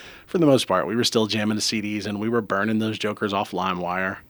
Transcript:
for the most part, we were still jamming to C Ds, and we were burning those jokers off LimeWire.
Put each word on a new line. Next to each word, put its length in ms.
for 100
the 100
most 220
part, 180
we 100
were 80
still 220
jamming 300
to 60
C 180
Ds, 260
and 140
we 80
were 140
burning 360
those 200
jokers 340
off 200
LimeWire. 680